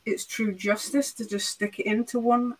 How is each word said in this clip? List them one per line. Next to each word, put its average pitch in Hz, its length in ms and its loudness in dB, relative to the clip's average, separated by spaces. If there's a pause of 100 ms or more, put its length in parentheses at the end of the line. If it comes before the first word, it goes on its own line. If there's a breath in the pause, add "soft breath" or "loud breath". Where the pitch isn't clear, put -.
its - 200 -2
true 214 280 -2
justice 208 600 0
to 226 120 -8
just 202 240 -4
stick - 300 -4
it - 60 -6
into 233 340 0
one 240 400 4